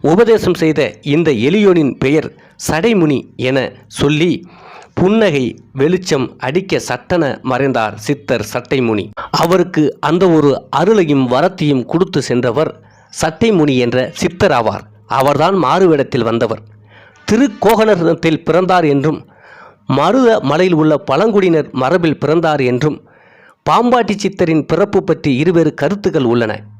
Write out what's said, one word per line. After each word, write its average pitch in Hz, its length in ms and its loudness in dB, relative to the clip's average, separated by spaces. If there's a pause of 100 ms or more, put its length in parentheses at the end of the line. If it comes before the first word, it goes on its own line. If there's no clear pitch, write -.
உபதேசம் 190 520 4
செய்த 156 480 0
இந்த 151 300 0
எளியோனின் 160 640 2
பெயர் 143 360 0 (340)
சடைமுனி" 160 520 0 (160)
என 127 360 -2 (160)
சொல்லி 156 580 -2 (480)
புன்னகை 175 640 0 (180)
வெளிச்சம் 160 640 -2
அடிக்க 160 420 -4
சட்டென 143 640 -4
மறைந்தார் 123 560 -2
சித்தர் 123 560 -4
சட்டைமுனி. 117 560 -4 (220)
அவருக்கு 170 680 0
அந்த 175 300 0
ஒரு 147 400 2
அருளையும் 147 640 0
வரத்தையும் 147 540 0
கொடுத்து 175 360 -2
சென்றவர் 123 600 -2 (400)
சட்டைமுனி 165 560 0
என்ற 123 360 -2
சித்தர் 180 380 -2
ஆவார். 110 340 -2 (220)
அவர்தான் 143 480 0
மாறுவேடத்தில் 147 680 2
வந்தவர். 113 380 -2 (680)
திருக்கோகனத்தில் 196 1120 2
பிறந்தார் 180 420 2
என்றும் 143 400 -2 (640)
மருத 208 520 2
மலையில் 165 340 0
உள்ள 156 240 2
பழங்குடியினர் 170 760 0
மரபில் 151 480 -2
பிறந்தார் 156 420 0
என்றும் 127 400 -2 (680)
பாம்பாட்டி 220 460 2
சித்தரின் 160 500 -2
பிறப்பு 190 380 0
பற்றி 151 320 -2
இருவேறு 160 380 2
கருத்துக்கள் 160 500 -2
உள்ளன. 113 400 -2 (160)